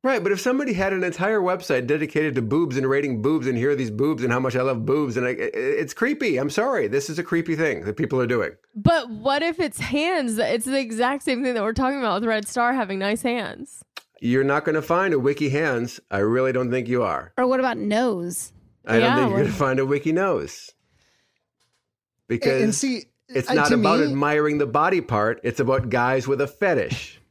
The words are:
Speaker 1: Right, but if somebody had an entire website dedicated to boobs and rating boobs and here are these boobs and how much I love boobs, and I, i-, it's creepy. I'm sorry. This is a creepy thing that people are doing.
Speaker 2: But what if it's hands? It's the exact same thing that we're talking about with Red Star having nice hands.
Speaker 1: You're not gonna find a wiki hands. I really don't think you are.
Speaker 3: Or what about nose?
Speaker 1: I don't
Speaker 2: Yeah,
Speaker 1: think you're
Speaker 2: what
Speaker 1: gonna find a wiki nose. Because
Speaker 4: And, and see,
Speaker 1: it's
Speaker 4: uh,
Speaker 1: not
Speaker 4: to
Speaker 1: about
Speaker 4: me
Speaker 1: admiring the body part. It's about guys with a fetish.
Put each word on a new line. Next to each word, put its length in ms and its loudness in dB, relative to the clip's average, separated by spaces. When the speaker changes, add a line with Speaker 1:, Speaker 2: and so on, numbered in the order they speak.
Speaker 1:
Right, 160 2
but 100 0
if 80 0
somebody 340 0
had 200 0
an 100 -2
entire 380 0
website 460 0
dedicated 480 0
to 80 0
boobs 340 0
and 100 0
rating 360 0
boobs 240 0
and 100 0
here 140 2
are 40 2
these 140 -2
boobs 340 0
and 80 0
how 80 2
much 160 -2
I 60 2
love 240 0
boobs, 320 0
and 80 0
I, 60 0
i-, 240 -4
it's 400 -2
creepy. 420 0
I'm 140 -2
sorry. 360 0
This 220 -2
is 80 -6
a 60 -4
creepy 320 0
thing 300 -2
that 120 -4
people 240 0
are 60 0
doing. 240 0
Speaker 2:
But 340 2
what 320 0
if 180 -2
it's 200 -2
hands? 580 0
It's 280 0
the 140 0
exact 440 -2
same 200 -2
thing 120 0
that 80 0
we're 100 -2
talking 240 0
about 240 0
with 80 0
Red 180 -2
Star 280 0
having 240 -2
nice 240 -2
hands. 600 -6
Speaker 1:
You're 220 2
not 200 2
gonna 200 0
find 280 2
a 80 2
wiki 300 0
hands. 500 -2
I 80 0
really 340 2
don't 160 0
think 180 -2
you 140 0
are. 340 -2
Speaker 3:
Or 120 2
what 120 2
about 200 0
nose? 720 -2
Speaker 1:
I 140 4
don't 20 6
Speaker 2:
Yeah, 140 4
Speaker 1:
think 140 2
you're 100 2
Speaker 2:
what 60 4
Speaker 1:
gonna 120 -2
find 220 2
a 80 2
wiki 240 0
nose. 580 -2
Because 260 0
Speaker 4:
And, 120 2
and 100 0
see, 300 -4
Speaker 1:
it's 220 -4
Speaker 4:
uh, 60 2
Speaker 1:
not 140 2
Speaker 4:
to 40 4
Speaker 1:
about 280 4
Speaker 4:
me 40 4
Speaker 1:
admiring 540 2
the 80 2
body 340 2
part. 420 0
It's 160 -2
about 300 2
guys 380 2
with 140 0
a 60 0
fetish. 720 -2